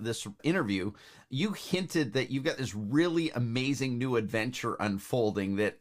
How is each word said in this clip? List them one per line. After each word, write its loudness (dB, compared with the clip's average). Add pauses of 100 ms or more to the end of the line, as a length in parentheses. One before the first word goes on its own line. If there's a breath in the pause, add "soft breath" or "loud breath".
this -4 (160)
interview, 0 (380 loud breath)
you 0
hinted -2
that 0
you've -2
got -2
this -4
really 2
amazing 0
new 0
adventure 0
unfolding 0
that, 0